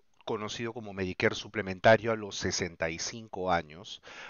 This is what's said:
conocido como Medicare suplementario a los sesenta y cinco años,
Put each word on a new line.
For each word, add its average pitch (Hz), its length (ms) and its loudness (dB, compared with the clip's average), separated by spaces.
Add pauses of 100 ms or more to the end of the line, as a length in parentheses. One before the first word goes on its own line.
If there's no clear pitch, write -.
(240)
conocido 113 480 -4
como 104 220 -10
Medicare 95 400 2
suplementario 104 760 4
a 113 60 2
los 104 180 -8
sesenta 87 540 -2
y 82 100 -4
cinco 98 540 -4
años, 82 480 -4 (300)